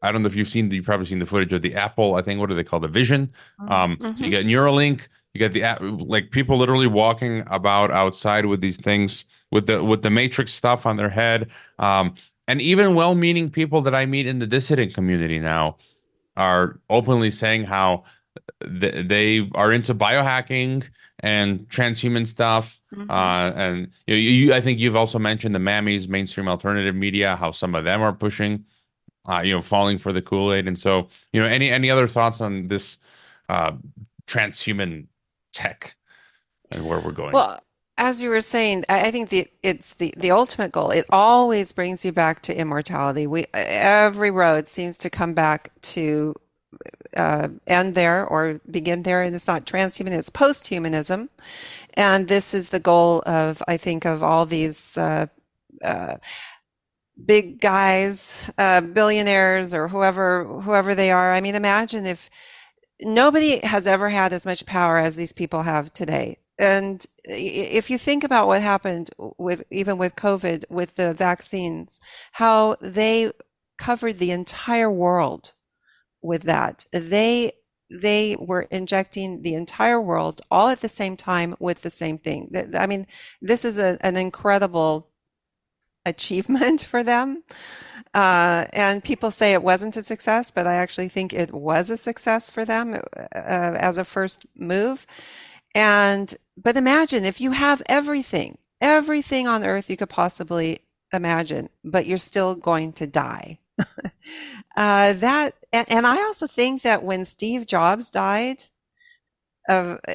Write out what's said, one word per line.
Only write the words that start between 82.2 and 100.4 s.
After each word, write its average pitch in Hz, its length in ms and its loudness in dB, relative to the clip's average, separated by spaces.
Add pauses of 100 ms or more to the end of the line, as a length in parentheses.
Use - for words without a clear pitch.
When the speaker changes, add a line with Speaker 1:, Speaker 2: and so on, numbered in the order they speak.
Speaker 2:
Th-, 180 260 -6
I 190 80 2
mean, 196 200 -6 (340)
this 233 240 0
is 208 160 -2
a, 185 220 0
an 180 140 0
incredible 180 920 0 (1000)
achievement 247 800 0
<laughs> - 40 -10
for 240 140 0
them. 254 400 -2 (720)
Uh, 175 580 4
and 202 300 0
people 226 300 -4
say 208 200 4
it 185 120 2
wasn't 190 320 2
a 214 60 -8
success, 226 500 -2
but 175 140 -2
I 175 80 2
actually 180 340 -2
think 190 240 -6
it 170 200 -4
was 160 380 -2
a 226 60 -4
success - 540 -4
for 226 140 -6
them, 226 300 -4
uh, - 400 -12
as 175 640 -2
a 185 60 -4
first - 500 -6
move. 202 520 -4 (680)
And, 202 580 4 (240)
but 233 200 0
imagine 269 480 4
if 190 160 -2
you 262 100 -2
have 277 380 2
everything, 285 680 -2 (220)
everything 294 680 2
on 220 160 0
earth 196 240 -2
you 190 80 -4
could 196 140 -6
possibly 170 680 -2 (320)